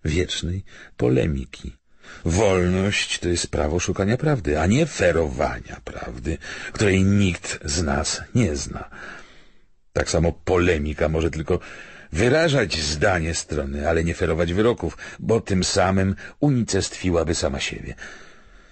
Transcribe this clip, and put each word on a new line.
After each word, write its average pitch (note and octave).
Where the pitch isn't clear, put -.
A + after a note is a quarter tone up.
wiecznej E2+
polemiki. G#2+
Wolność F#2+
to F2+
jest F2
prawo D2+
szukania G2
prawdy, B2+
a D#2+
nie B2
ferowania D#2
prawdy, B1
której F#2+
nikt G2
z D2
nas C#2+
nie G2
zna. -
Tak -
samo E2
polemika D#2+
może D#2+
tylko D#2+
wyrażać B2
zdanie D#2+
strony, C#2+
ale E2
nie E2+
ferować E2+
wyroków, G2
bo A2
tym F#2
samym F#2+
unicestwiłaby F#2
sama C#2
siebie. -